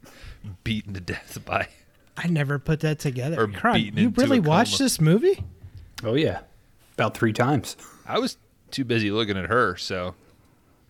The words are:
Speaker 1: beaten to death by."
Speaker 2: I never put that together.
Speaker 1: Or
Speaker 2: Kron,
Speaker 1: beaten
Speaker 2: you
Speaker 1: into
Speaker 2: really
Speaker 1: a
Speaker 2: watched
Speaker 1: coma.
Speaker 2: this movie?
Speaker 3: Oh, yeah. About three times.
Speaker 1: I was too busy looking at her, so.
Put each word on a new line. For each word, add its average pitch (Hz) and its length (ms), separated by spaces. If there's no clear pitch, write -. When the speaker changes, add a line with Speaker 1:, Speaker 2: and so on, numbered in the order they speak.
Speaker 1:
beaten 107 320
to 98 60
death - 440
by." 95 220
Speaker 2:
I - 120
never 143 320
put 156 200
that 156 200
together. 139 420
Speaker 1:
Or 110 60
Speaker 2:
Kron, 214 260
Speaker 1:
beaten - 240
Speaker 2:
you 220 120
Speaker 1:
into 240 100
Speaker 2:
really 269 180
Speaker 1:
a 208 40
Speaker 2:
watched 160 360
Speaker 1:
coma. 277 60
Speaker 2:
this 247 160
movie? 233 420
Speaker 3:
Oh, 113 100
yeah. 139 280
About 110 220
three 113 160
times. 123 440
Speaker 1:
I 156 140
was 254 160
too 139 140
busy 113 260
looking 104 260
at 90 100
her, 104 300
so. 90 380